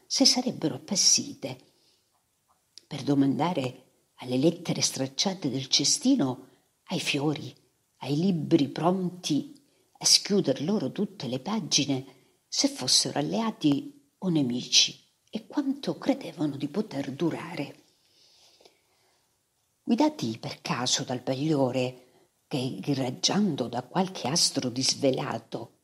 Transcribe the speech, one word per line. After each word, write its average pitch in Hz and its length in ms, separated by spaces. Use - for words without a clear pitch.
se - 200
sarebbero 165 500
appassite, - 840
per 143 160
domandare 139 840
alle 127 200
lettere 156 440
stracciate 139 680
del 131 180
cestino, 156 840
ai 175 80
fiori, - 560
ai 143 180
libri 156 500
pronti 175 920
a - 40
schiuder - 600
loro 196 280
tutte - 360
le 127 120
pagine, 143 680
se - 180
fossero - 500
alleati 156 1000
o 190 100
nemici, 131 720
e - 180
quanto 269 500
credevano 151 600
di 139 100
poter 139 460
durare. 160 720
Guidati 233 560
per - 220
caso 127 440
dal 127 180
bagliore, 131 840
che - 120
irraggiando 135 1120
da 120 140
qualche 185 440
astro - 420
disvelato 131 1160